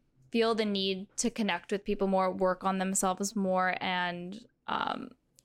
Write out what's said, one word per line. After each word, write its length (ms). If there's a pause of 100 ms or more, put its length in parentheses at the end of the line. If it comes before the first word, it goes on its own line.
(300)
feel 240
the 120
need 500
to 140
connect 420
with 120
people 220
more, 240
work 320
on 160
themselves 560
more, 460
and, 580 (300)
um, 420 (340)